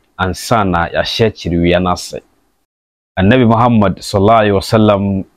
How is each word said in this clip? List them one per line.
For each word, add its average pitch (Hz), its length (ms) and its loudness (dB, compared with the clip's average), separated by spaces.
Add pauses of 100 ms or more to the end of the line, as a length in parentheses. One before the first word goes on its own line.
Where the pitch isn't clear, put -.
(200)
ansa 95 460 -2
na 85 240 0
yɛahyɛ - 380 -2
akyiriwia 87 540 0
no 90 100 -2
ase? - 280 -8 (1000)
Annabi 120 280 4
Muhammad 113 500 2
sallallahu 107 440 2
alaihi 104 140 0
wasallam 101 720 0 (120)